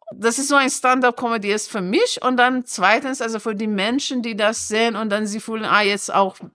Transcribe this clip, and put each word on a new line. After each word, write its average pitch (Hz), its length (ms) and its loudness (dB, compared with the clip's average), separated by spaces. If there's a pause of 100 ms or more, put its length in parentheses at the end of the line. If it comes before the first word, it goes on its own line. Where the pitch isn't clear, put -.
(120)
Das 233 260 0
ist 277 100 -2
so 285 80 4
ein 262 140 4
Stand-up-Comedy 240 800 0
ist 208 180 -2
für 220 100 -4
mich 247 420 0
und 254 140 0
dann 254 280 2
zweitens, 247 580 0
also 226 160 -4
für 214 160 -4
die 214 140 -4
Menschen, 233 540 -2
die 226 140 -4
das 214 300 0
sehen 226 300 0
und 220 140 -4
dann 214 160 0
sie 208 120 -6
fühlen, 220 260 -6
ah, 202 180 4
jetzt 202 300 -2
auch 190 240 2 (180)